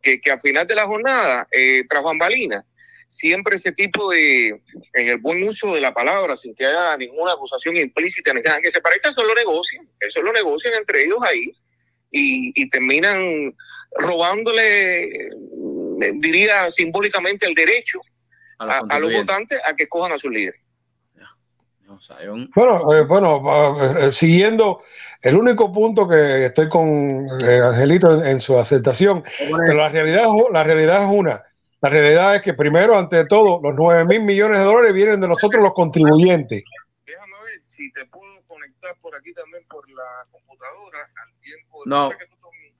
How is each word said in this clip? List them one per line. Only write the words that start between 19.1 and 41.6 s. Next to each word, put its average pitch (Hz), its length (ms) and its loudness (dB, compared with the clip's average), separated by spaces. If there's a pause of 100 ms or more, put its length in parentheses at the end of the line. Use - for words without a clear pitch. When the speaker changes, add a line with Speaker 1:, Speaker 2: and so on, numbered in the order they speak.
Speaker 1:
votantes 214 400 -4
a 156 80 -4
que 151 80 -4
escojan 170 300 -6
a 143 40 -8
sus 131 140 -8
líderes. 104 280 -8 (560)
Speaker 2:
Ya. - 120 -20 (580)
No, 98 160 -20
Sayón. 101 540 -16
Speaker 3:
Bueno, 202 400 4
eh, 156 80 6
bueno, 156 400 2 (360)
eh, 139 280 2
eh, 131 60 2
siguiendo, 196 680 2 (420)
el 135 120 4
único 226 360 2
punto 214 360 0
que 143 400 2
estoy 156 200 0
con, 147 600 0 (140)
eh, 123 220 4
Angelito 151 560 4
en, 156 60 -2
en 135 140 0
su 127 180 2
aceptación, 139 680 2 (260)
Speaker 2:
Bueno. 160 180 -2
Speaker 3:
pero 151 100 4
la 151 120 2
realidad 160 320 0
es 226 80 2
u-, 220 220 2
la 160 120 2
realidad 160 400 2
es 196 80 0
una. 170 320 0 (360)
La 139 100 0
realidad 156 460 4
es 196 60 -2
que 175 140 -4
primero, 165 420 2
ante 170 280 0
todo, 202 360 4
los 143 140 -4
nueve 165 300 4
mil 208 160 2
millones 208 380 2
de 196 40 2
dólares 214 300 4
vienen 202 280 2
de 185 60 -2
nosotros 208 340 2
los 190 120 4
contribuyentes. 156 880 2 (420)
Speaker 1:
Déjame 190 280 -20 (100)
ver 220 200 -20
si 143 280 -20
te 135 140 -16
puedo 190 420 -20
conectar 156 520 -20
por 160 160 -20
aquí 143 180 -20
también 170 360 -20
por 220 220 -20
la 127 400 -20
computadora 143 680 -20 (240)
al - 160 -20
tiempo 147 440 -20